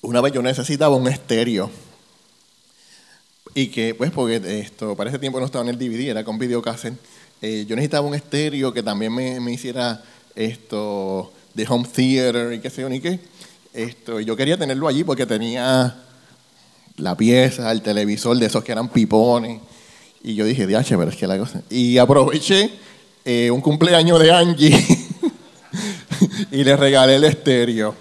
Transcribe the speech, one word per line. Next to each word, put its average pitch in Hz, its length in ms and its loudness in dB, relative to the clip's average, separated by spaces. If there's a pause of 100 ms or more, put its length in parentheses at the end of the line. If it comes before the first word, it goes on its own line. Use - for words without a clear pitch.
Una 120 180 0
vez 139 140 0
yo 127 80 -2
necesitaba 135 520 0
un 127 140 2
estéreo. 117 600 -2 (1800)
Y 135 140 -2
que, 113 260 -4
pues, 143 160 -4
porque 113 320 -2 (180)
esto, 104 340 -10
para 104 140 -6
ese 139 100 -8
tiempo 131 220 -6
no 127 60 -4
estaba 131 180 -6
en 123 60 -6
el 123 80 -8
D 123 100 -6
V 113 80 -6
D, 131 140 -6
era 110 120 -6
con 110 160 -8
videocassette. 120 600 -6 (420)
Eh, 107 260 -8
yo 113 80 -6
necesitaba 147 320 -2
un 147 80 -6
estéreo 143 600 -4
que 120 80 -4
también 107 280 -4
me, 127 300 -6
me 120 120 -6
hiciera 123 500 -8 (320)
esto 104 1000 -8 (220)
de 110 120 -6
home 123 220 -2
theater 127 640 0
y 113 80 -10
qué 131 80 -12
sé 131 140 -12
yo 131 80 -8
ni 127 100 -6
qué. 175 200 -6 (520)
Esto, 117 480 -10
y 107 60 -6
yo 110 100 -4
quería 143 220 0
tenerlo 139 280 -4
allí 147 160 0
porque 135 220 -2
tenía 123 720 0 (1040)
la 90 180 -4
pieza, 120 560 2
el 110 80 -2
televisor 104 560 -2
de 117 80 0
esos 107 180 -2
que 123 100 -8
eran 113 180 -6
pipones. 113 720 2 (600)
Y 113 120 -8
yo 107 100 -2
dije, 113 220 0
"Diache, 107 320 0
pero 85 120 0
es - 60 -10
que - 100 -6
la 95 120 -2
cosa". - 320 -8
Y 123 260 0
aproveché, 143 760 4 (540)
eh, 120 280 0
un 131 80 0
cumpleaños 165 580 4
de 160 140 8
Angie 170 440 6
<laughs> - 1700 -2
y 139 140 0
le 139 120 6
regalé 135 400 6
el 143 80 4
estéreo 120 760 2